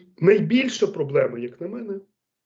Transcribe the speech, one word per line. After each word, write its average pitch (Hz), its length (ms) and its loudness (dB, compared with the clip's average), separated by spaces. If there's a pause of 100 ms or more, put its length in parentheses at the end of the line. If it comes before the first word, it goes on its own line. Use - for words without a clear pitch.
(200)
найбільша 208 680 2
проблема, 135 520 -2
як 120 220 -10
на 175 60 -10
мене, 208 320 -10 (460)